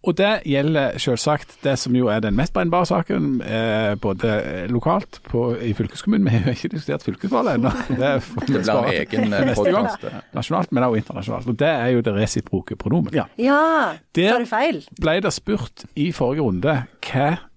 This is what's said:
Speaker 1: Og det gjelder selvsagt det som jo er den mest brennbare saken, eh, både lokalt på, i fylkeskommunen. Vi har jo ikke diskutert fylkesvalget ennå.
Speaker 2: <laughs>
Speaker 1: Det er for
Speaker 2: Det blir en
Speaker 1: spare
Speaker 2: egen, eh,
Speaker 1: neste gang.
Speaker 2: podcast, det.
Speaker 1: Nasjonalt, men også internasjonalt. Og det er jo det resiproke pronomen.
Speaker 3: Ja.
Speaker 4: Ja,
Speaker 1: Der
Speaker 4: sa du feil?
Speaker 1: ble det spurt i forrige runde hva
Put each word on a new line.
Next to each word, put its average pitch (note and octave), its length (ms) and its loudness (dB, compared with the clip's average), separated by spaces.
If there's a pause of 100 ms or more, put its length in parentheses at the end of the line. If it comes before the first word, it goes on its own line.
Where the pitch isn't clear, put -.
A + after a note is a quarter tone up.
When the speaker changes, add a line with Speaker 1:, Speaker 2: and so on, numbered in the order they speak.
Speaker 1:
Og F3 180 0
det G3+ 220 2
gjelder C#3 580 2
selvsagt C#3+ 540 0 (100)
det C3+ 160 2
som B2 160 -2
jo B2 160 4
er A2 80 2
den G#2+ 160 0
mest D#3+ 160 0
brennbare F3 340 2
saken, E3+ 540 0
eh, A2 560 0
både G2 720 -2
lokalt D#3 560 -2
på, A#2+ 320 -2
i A#2 180 -4
fylkeskommunen. G3+ 540 0
Vi A2 140 4
har B2+ 80 0
jo A2+ 80 0
ikke - 160 -6
diskutert C#3+ 320 -6
fylkesvalget G3 500 -2
ennå. A#2 160 2 (140)
Speaker 2:
<laughs> - 20 -12
Speaker 1:
Det C3 220 0
er C3+ 100 0
for - 220 -8
Speaker 2:
Det - 80 -4
blir C3+ 100 2
en F#2 80 -2
Speaker 1:
spare A2+ 300 2
Speaker 2:
egen, D2+ 260 -2 (100)
eh, C4+ 140 2
Speaker 1:
neste G#2 240 2
gang. G#3 160 2
Speaker 2:
podcast, - 140 -6
det. - 100 -8 (240)
Speaker 1:
Nasjonalt, - 400 -2
men B2 80 4
også A#2 160 2
internasjonalt. G#2+ 480 -6
Og A#2+ 100 0
det D3 120 4
er B2 260 0
jo A#2+ 60 4
det A2+ 160 0
resiproke - 580 -2
pronomen. D#3 400 0
Speaker 3:
Ja. C3+ 80 2 (140)
Speaker 4:
Ja, C#4+ 560 2 (200)
Speaker 1:
Der F#3+ 200 2
Speaker 4:
sa A#3+ 60 2
du A#3+ 60 -2
feil? A#3 380 0 (160)
Speaker 1:
ble D#3+ 220 2
det F#3 120 0
spurt - 520 -6 (100)
i D3 160 0
forrige C#3 320 0
runde A2+ 320 2 (320)
hva C#3 220 0 (280)